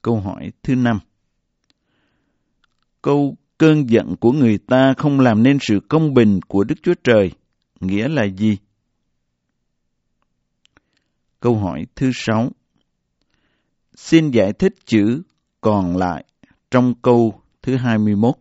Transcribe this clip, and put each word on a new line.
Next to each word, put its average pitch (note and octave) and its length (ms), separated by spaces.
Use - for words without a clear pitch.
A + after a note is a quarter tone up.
Câu A#2 180
hỏi F#2 320
thứ C3+ 120
năm, A#2+ 240
câu C#3+ 340
"cơn D3+ 320
giận A2 260
của A2+ 160
người B2 260
ta C3 400
không C#3+ 220
làm A#2 240
nên C#3 180
sự G#2 180
công D#3 240
bình G#2+ 340
của G2 160
Đức C3 200
Chúa E3+ 100
Trời" G#2+ 280
nghĩa G2+ 280
là D3 160
gì? G2+ 340
Câu A#2+ 180
hỏi F2 280
thứ C3 180
sáu, A2+ 360
xin D#3+ 360
giải G#2 220
thích - 200
chữ A2+ 360
"còn F#2+ 360
lại" F2+ 280
trong B2 300
câu A#2+ 400
thứ C3 140
hai B2 220
mươi G#2+ 180
mốt. A#2 260